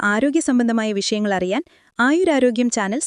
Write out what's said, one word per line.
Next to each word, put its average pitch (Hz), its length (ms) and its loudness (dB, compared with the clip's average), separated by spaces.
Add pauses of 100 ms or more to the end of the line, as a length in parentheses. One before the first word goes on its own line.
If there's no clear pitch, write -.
(120)
ആരോഗ്യ 269 360 0
സംബന്ധമായ 226 420 0 (100)
വിഷയങ്ങൾ 208 380 -2
അറിയാൻ 185 240 -2 (380)
ആയുരാരോഗ്യം 254 760 2
ചാനൽ 208 320 -4